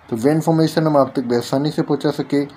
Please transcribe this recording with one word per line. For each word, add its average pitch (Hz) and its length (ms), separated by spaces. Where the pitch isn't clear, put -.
तो 120 60
वह 117 160
information 160 560
हम 147 100
आप 131 180
तक 139 80
बेआसानी 123 480
से 165 100
पहुंचा 147 300
सके, 143 320